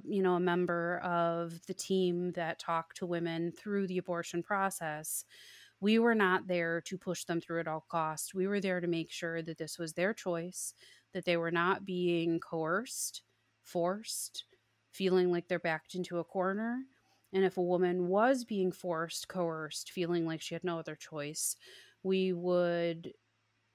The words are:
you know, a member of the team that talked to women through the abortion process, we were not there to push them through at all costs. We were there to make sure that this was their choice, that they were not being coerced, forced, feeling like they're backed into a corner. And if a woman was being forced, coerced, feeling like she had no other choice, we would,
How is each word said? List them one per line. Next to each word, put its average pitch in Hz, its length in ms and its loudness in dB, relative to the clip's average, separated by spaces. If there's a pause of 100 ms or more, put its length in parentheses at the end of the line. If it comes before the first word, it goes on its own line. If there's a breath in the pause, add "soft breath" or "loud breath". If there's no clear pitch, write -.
you 202 180 0
know, 180 140 6
a 175 40 4
member 175 600 2
of 170 680 0
the 185 80 -6
team 180 580 0
that 165 260 -4
talked - 400 -4
to 185 80 -4
women 170 460 -2
through 202 360 -2
the 180 100 -4
abortion 175 440 -4
process, 175 840 -4 (560 soft breath)
we 214 180 6
were 233 160 6
not 190 340 4
there 170 340 0
to 185 160 -8
push - 260 -6
them 170 160 -2
through 165 200 -2
at 165 80 -4
all 160 220 -4
costs. 156 440 -2
We 185 120 0
were 202 140 0
there 185 200 0
to 175 80 -2
make 165 240 -2
sure 165 300 -4
that 160 160 -10
this 156 200 -8
was 165 160 -6
their 190 200 0
choice, 175 600 -6 (380 soft breath)
that 180 140 -6
they 175 100 4
were 165 160 0
not 180 340 2
being 170 540 2
coerced, 170 840 -4 (400)
forced, - 840 -4 (460)
feeling 180 400 4
like 170 160 0
they're 175 120 0
backed 160 340 -2
into 180 240 -4
a 165 60 -2
corner. 220 600 -2 (480)
And 190 120 6
if 185 140 2
a 180 40 2
woman 180 460 4
was 240 360 4
being 190 280 0
forced, 165 560 -4
coerced, 160 640 -4
feeling 170 360 0
like 160 160 -4
she - 120 -8
had 165 100 -6
no 170 140 -2
other 156 180 -8
choice, 151 600 -6 (460 soft breath)
we 190 300 2
would, 170 800 0 (640)